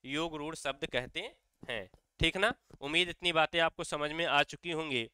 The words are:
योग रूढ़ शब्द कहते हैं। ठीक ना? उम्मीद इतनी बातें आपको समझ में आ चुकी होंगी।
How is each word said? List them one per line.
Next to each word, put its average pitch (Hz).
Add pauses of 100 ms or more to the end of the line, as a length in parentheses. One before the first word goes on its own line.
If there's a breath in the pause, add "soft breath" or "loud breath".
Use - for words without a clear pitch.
योग 156
रूढ़ 151
शब्द 143
कहते 131 (420)
हैं। 110 (320)
ठीक 165
ना? 202 (280)
उम्मीद 165
इतनी 175
बातें 160
आपको 165
समझ 151
में 165
आ 143
चुकी 160
होंगी। 143